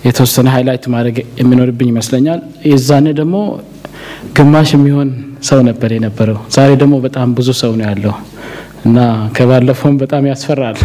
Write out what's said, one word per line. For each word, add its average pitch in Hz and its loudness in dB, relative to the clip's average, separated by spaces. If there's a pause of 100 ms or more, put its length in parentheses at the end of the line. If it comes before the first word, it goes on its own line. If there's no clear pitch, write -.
የተወሰነ 127 2
ሃይላይት 127 -2
ማድረግ 120 -2 (200)
የሚኖርብኝ 123 2
ይመስለኛል። 131 -2 (240)
የዛኔ 143 2
ደግሞ 156 -2 (960)
ግማሽ 151 4
የሚሆን 143 2 (320)
ሰው 139 2
ነበር 117 0
የነበረው። 110 -2 (120)
ዛሬ 135 4
ደግሞ 139 4
በጣም 127 -4
ብዙ 123 0
ሰው 120 -2
ነው 113 -2
ያለው 104 -4 (680)
እና 113 4 (340)
ከባለፈውም 127 2
በጣም 139 -2
ያስፈራል። 135 -4